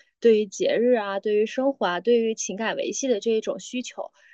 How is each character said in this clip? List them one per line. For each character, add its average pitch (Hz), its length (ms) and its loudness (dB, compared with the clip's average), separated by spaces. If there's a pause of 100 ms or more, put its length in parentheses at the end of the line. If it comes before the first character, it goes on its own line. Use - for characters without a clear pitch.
(200)
对 226 180 6
于 214 60 0
节 185 320 -2
日 240 220 4
啊， 196 200 -4
对 208 160 -2
于 214 120 2
生 262 260 0
活 247 140 -2
啊， 175 140 -2
对 233 200 4
于 226 140 0
情 190 220 -8
感 208 200 -4
维 - 160 -4
系 269 160 -4
的 226 120 0
这 226 100 -2
一 220 100 2
种 208 180 -4
需 247 220 -10
求， - 300 -12 (240)